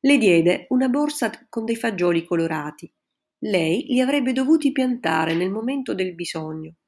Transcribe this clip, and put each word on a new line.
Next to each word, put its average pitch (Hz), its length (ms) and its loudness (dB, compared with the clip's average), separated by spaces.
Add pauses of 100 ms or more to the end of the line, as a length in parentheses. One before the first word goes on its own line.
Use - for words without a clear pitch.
Le 277 160 6
diede 175 500 4
una 254 200 0
borsa 285 420 -2 (180)
con 226 160 -8
dei 226 120 -2
fagioli 175 480 0
colorati. 160 680 -4 (500)
Lei 185 480 0
li 247 120 2
avrebbe 262 320 0
dovuti 262 380 4
piantare 165 640 0
nel 180 160 0
momento 233 440 -4
del 185 200 -4
bisogno 160 640 -8 (120)